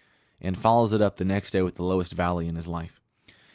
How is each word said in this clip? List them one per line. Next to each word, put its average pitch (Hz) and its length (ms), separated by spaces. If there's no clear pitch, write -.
and 92 180
follows 113 360
it 104 80
up 101 140
the 92 100
next 98 260
day 95 100
with 90 140
the 85 80
lowest 92 300
valley 87 340
in 82 80
his 82 120
life. 85 320